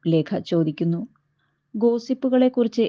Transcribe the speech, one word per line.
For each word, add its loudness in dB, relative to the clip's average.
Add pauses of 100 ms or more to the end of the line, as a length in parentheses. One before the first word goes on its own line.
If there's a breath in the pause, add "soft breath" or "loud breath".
ലേഖ 0
ചോദിക്കുന്നു. -2 (720)
ഗോസിപ്പുകളെക്കുറിച്ച് 0